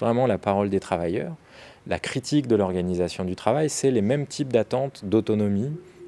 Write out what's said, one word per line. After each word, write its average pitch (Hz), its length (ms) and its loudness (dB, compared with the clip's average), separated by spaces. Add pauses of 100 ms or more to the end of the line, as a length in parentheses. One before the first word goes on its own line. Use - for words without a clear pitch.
vraiment 120 260 2
la 101 100 0
parole 101 320 0
des 95 120 0
travailleurs, 90 540 -4 (520)
la 87 120 -2
critique 139 480 -2
de 113 100 4
l'organisation 90 640 0
du 90 140 -4
travail, 143 320 2
c'est 139 220 0
les 117 100 2
mêmes 131 260 0
types 135 240 -4
d'attentes 120 540 0
d'autonomie 104 640 2 (360)